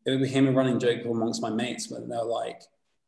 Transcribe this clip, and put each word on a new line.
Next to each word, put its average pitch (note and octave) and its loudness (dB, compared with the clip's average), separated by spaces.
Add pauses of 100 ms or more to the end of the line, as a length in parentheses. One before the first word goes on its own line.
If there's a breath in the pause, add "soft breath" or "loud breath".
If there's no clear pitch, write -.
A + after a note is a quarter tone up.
It C3+ 2
became C3+ 4
a C3 4
running B2+ 4
joke A#2 0
amongst A2+ -2
my A2+ -2
mates A#2 -4
when A#2+ -10
they A#2+ -6
were A#2 -2
like, - -4 (460)